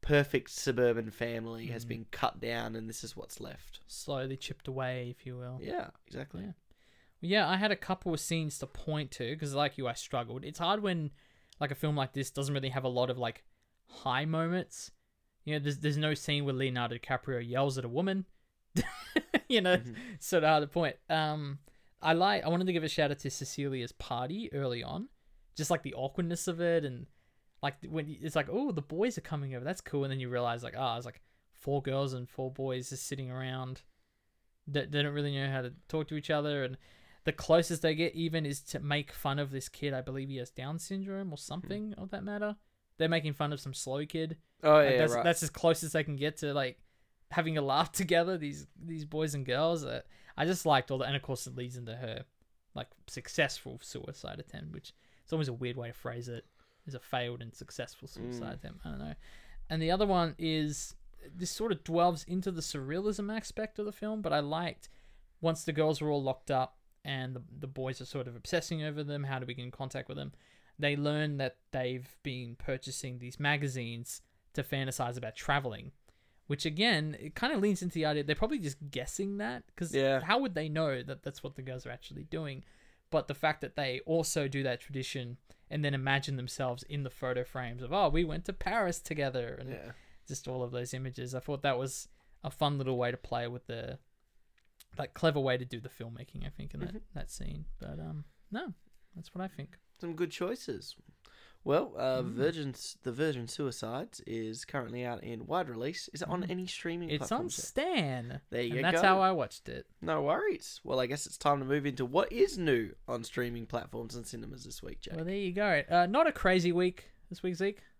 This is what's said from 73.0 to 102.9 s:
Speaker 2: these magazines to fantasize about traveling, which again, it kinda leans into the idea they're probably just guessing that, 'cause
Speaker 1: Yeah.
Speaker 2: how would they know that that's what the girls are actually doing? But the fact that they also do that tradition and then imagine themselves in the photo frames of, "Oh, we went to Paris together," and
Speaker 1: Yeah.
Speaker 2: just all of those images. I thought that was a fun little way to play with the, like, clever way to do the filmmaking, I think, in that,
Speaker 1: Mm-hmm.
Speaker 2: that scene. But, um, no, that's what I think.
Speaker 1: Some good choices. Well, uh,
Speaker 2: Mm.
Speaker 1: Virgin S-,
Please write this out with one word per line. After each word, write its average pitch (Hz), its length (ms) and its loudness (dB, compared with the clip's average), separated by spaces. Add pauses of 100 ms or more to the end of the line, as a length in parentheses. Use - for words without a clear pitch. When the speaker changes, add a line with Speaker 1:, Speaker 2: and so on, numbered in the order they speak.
Speaker 2:
these 123 200 -10
magazines 131 840 0 (320)
to 147 80 0
fantasize 131 560 -2
about 113 180 -8
traveling, 139 560 0 (540)
which 143 180 -2
again, 156 560 2
it 151 160 -10
kinda 269 220 2
leans 196 240 4
into 180 120 -2
the 156 120 2
idea 151 180 2
they're 147 100 2
probably 240 240 2
just 147 320 -6
guessing 196 460 -4
that, 202 280 -4 (120)
'cause 170 180 -4
Speaker 1:
Yeah. 135 260 6
Speaker 2:
how 190 180 4
would 254 160 0
they 156 160 -2
know 151 320 0
that 135 200 -10
that's - 200 -8
what 135 140 -8
the 135 60 -10
girls 127 240 -8
are 123 40 -10
actually 139 340 -12
doing? 151 400 -6 (460)
But 156 180 2
the 143 60 -2
fact 151 260 2
that - 160 -6
they 135 300 -2
also 156 420 2
do 139 140 -2
that 127 180 0
tradition 131 560 -6 (360)
and 151 120 0
then 143 100 2
imagine 135 420 2
themselves 123 480 -4
in 143 200 -4
the 127 60 -6
photo 123 340 -2
frames 123 380 -6
of, 120 100 -6
"Oh, 190 160 6
we 160 160 6
went 156 220 -4
to 196 60 -4
Paris 185 480 0
together," 131 540 -2
and 127 160 -10
Speaker 1:
Yeah. 127 220 -10 (340)
Speaker 2:
just - 220 -8
all 127 160 -2
of 120 80 -6
those 123 200 -4
images. 127 420 -6
I 127 60 -2
thought 139 220 -4
that 131 160 4
was 131 300 -4 (340)
a 143 80 -4
fun 147 280 2
little 131 200 2
way 120 140 2
to 123 40 -4
play 120 300 -4
with 120 200 -8
the, 120 320 -8 (1000)
like, 143 160 -4
clever 147 260 4
way 131 160 4
to 127 80 -2
do 120 160 -8
the 123 80 -12
filmmaking, 117 580 -10
I - 40 -6
think, - 240 -10
in - 60 -6
that, - 100 -4
Speaker 1:
Mm-hmm. - 80 -8 (160)
Speaker 2:
that - 160 -8
scene. 76 360 -6 (120)
But, 151 220 -8
um, 156 240 -8 (260)
no, 240 240 -8 (400)
that's - 200 -16
what 180 80 -6
I 190 60 -6
think. - 300 -12 (220)
Speaker 1:
Some 170 160 -6
good 165 140 0
choices. - 640 -6 (680)
Well, 156 360 4
uh, 131 240 2
Speaker 2:
Mm. 180 100 -2
Speaker 1:
Virgin 147 380 2
S-, - 320 -10